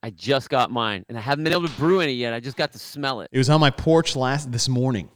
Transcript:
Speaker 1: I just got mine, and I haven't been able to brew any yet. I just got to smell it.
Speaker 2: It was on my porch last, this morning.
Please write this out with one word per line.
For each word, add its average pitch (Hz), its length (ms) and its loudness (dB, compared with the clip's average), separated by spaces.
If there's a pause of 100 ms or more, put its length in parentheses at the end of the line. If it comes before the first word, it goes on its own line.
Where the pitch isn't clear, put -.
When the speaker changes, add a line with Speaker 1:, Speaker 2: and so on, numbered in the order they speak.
Speaker 1:
I 113 60 -10
just 117 400 -2
got 123 220 2
mine, 110 380 -2
and 117 80 -10
I 110 40 -8
haven't 143 220 -2
been 160 100 2
able 175 140 0
to 139 100 -6
brew 175 240 2
any 147 120 0
yet. 120 200 -4
I 117 60 -6
just 127 180 -12
got 151 160 -2
to - 60 -18
smell 135 420 -6
it. - 100 -14
Speaker 2:
It 127 60 -2
was 131 120 2
on 156 100 8
my 147 120 6
porch 160 440 2
last, 135 360 -2
this 117 180 -2
morning. 123 460 0